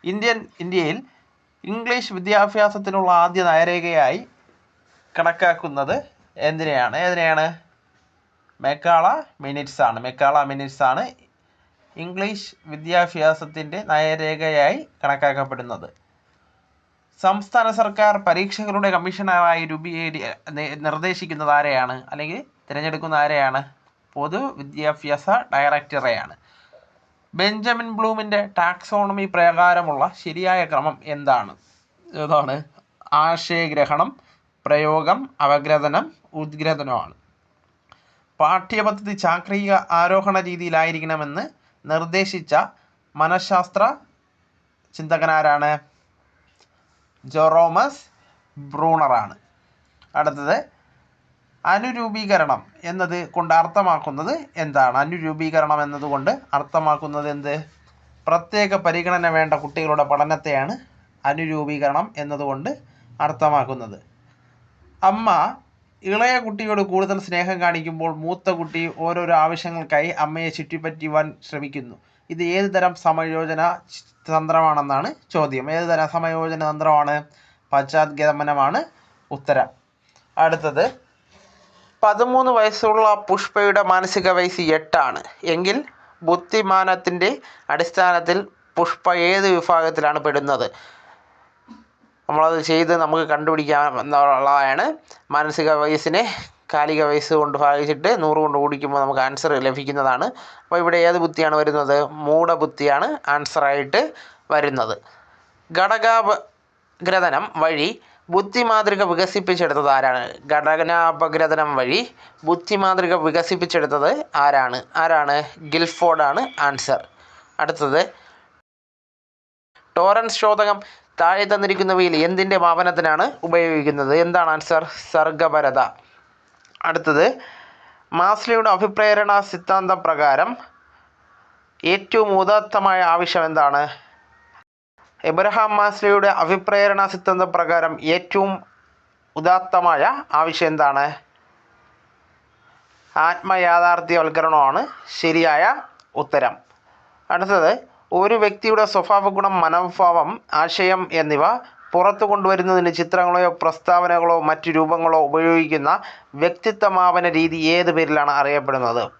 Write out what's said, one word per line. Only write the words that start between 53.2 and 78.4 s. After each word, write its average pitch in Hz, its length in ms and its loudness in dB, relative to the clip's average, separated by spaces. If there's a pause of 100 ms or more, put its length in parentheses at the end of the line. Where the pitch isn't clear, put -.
കൊണ്ട് 165 240 -4
അർത്ഥമാക്കുന്നത് 165 720 -2 (320)
എന്താണ്? 135 400 0
അനുരൂപീകരണം 156 840 -2
എന്നതുകൊണ്ട് 143 460 -4 (260)
അർത്ഥമാക്കുന്നത് 147 760 -4
എന്ത്? 143 200 -8 (760)
പ്രത്യേക 208 600 0
പരിഗണന 170 500 0
വേണ്ട 156 160 2 (120)
കുട്ടികളുടെ 151 480 -2
പഠനത്തെയാണ് 147 640 -2 (560)
അനുരൂപീകരണം 151 760 -2 (160)
എന്നതുകൊണ്ട് 143 480 -6 (560)
അർത്ഥമാക്കുന്നത്. 127 720 -2 (1040)
അമ്മ 214 280 2 (800)
ഇളയ 240 240 2 (100)
കുട്ടിയോട് 208 460 -2
കൂടുതൽ 190 260 0 (100)
സ്നേഹം 180 360 -4
കാണിക്കുമ്പോൾ 165 500 -4 (100)
മൂത്ത 180 260 -4 (120)
കുട്ടി 165 240 -6 (220)
ഓരോരോ 170 280 0 (100)
ആവശ്യങ്ങൾക്കായി 165 640 -2 (160)
അമ്മയെ 160 320 -6
ചുറ്റിപ്പറ്റുവാൻ 156 720 -4 (220)
ശ്രമിക്കുന്നു. 139 480 -12 (360)
ഇത് 165 80 -8 (140)
ഏത് 196 200 0
തരം 180 180 2 (120)
സമയോജന 160 560 -2 (680)
തന്ത്രമാണെന്നാണ് 156 800 0 (240)
ചോദ്യം. 135 320 -2 (100)
ഏത് 170 160 -2
തരം 156 220 0
സമയോജന 160 560 -4
തന്ത്രമാണ്? 151 460 2 (560)
പശ്ചാത്ഗമനമാണ് 147 1080 0 (560)